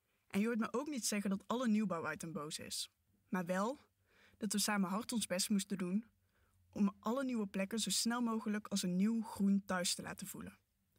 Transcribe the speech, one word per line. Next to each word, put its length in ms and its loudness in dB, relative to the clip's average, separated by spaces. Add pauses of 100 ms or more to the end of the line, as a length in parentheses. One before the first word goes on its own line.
(260)
En 140 0
je 60 4
hoort 120 0
me 140 -2
ook 160 -2
niet 180 -4
zeggen 240 0
dat 180 -4
alle 200 2
nieuwbouw 380 2
uit 140 -4
den 120 -8
boze 320 -6
is. 260 -8 (380)
Maar 160 -2
wel 360 -2 (560)
dat 160 -2
we 60 0
samen 320 2
hard 220 -4
ons 140 0
best 220 0
moesten 300 0
doen 260 0 (680)
om 260 2
alle 260 0
nieuwe 220 0
plekken 320 -2
zo 120 -2
snel 300 2
mogelijk 480 0
als 140 0
een 140 0
nieuw 260 4
groen 420 4
thuis 300 0
te 80 -6
laten 240 -8
voelen. 320 -10 (400)